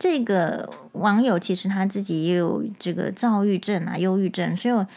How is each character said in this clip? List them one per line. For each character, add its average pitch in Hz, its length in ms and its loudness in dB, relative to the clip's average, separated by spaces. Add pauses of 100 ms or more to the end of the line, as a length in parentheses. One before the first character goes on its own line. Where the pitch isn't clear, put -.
这 320 240 4
个 185 440 0 (240)
网 208 300 2
友 226 160 4
其 180 160 -2
实 185 140 -2
他 196 180 0
自 202 160 -4
己 165 240 -2
也 175 100 2
有 175 280 0 (120)
这 - 160 -6
个 175 200 -4
躁 208 320 0
郁 202 120 2
症 180 300 -2
啊、 170 100 -6
忧 185 220 0
郁 190 100 0
症， 170 280 -2
所 240 120 -2
以 247 60 2
我， 196 220 0